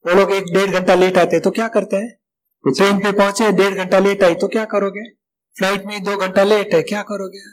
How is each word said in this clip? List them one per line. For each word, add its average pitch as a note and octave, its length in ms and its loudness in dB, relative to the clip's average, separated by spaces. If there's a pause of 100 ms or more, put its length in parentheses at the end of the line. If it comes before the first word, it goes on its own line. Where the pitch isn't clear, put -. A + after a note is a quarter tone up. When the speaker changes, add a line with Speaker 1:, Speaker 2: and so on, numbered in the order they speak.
Speaker 1:
वो F3 80 2
लोग F#3+ 180 4
एक G3 120 -2
डेढ़ F#3 260 0
घंटा F3+ 240 2
लेट F3+ 240 2
आते E3+ 220 2
तो F#3+ 100 0
क्या A3+ 180 -4
करते G3 280 -2
हैं? G#3+ 200 -8 (460)
Speaker 2:
कुछ C#3 160 -2
Speaker 1:
ट्रेन G3 200 2
पे G3+ 140 -2
पहुंचे, G3+ 400 2
डेढ़ G3 220 2
घंटा F#3+ 240 0
लेट G3 260 2
आई E3+ 100 4
तो F#3+ 140 -2
क्या A3 160 -2
करोगे? G3+ 460 -4 (480)
फ्लाइट G3 280 -2
में G#3 160 -10
दो G3+ 140 -4
घंटा F#3+ 280 0
लेट G3+ 300 0
है, D#3+ 80 2
क्या G3+ 200 -6
करोगे? G3 360 -10 (140)